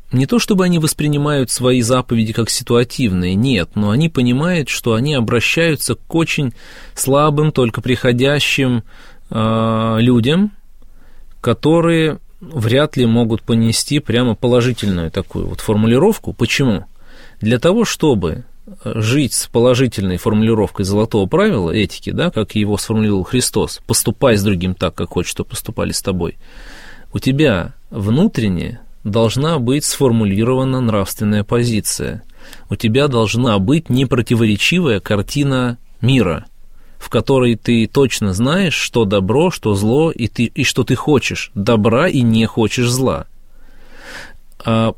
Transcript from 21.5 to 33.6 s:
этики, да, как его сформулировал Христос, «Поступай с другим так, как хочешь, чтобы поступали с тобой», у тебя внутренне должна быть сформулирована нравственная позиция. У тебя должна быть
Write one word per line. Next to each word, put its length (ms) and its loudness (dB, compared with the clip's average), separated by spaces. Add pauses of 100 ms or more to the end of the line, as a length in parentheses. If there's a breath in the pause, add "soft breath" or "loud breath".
этики, 400 -4
да, 200 -2
как 260 -4
его 200 0
сформулировал 460 0
Христос, 640 -2
«Поступай 500 2
с 60 0
другим 320 0
так, 200 -4
как 160 -8
хочешь, 200 -4
чтобы 200 -8
поступали 420 -6
с 100 -6
тобой», 340 -4 (760 loud breath)
у 80 -4
тебя 540 0 (160)
внутренне 880 0 (240)
должна 540 0
быть 260 0
сформулирована 960 0
нравственная 640 0
позиция. 800 -2 (480 loud breath)
У 60 -4
тебя 300 2
должна 520 2
быть 300 0